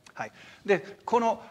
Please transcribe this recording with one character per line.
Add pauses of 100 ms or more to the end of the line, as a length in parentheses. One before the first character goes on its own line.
(140)
は
い。 (320)
で、
こ
の